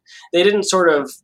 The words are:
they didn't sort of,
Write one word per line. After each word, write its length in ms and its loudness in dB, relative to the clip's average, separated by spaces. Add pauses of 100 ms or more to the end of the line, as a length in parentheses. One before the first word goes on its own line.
(320)
they 100 0
didn't 220 0
sort 240 0
of, 240 -2 (120)